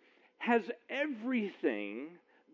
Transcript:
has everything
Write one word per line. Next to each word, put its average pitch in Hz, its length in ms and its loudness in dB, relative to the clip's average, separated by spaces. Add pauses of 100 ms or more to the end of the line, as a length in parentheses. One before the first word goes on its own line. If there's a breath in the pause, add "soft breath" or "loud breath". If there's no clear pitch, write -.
(380 soft breath)
has 233 240 4 (280)
everything 202 1160 -2 (440 soft breath)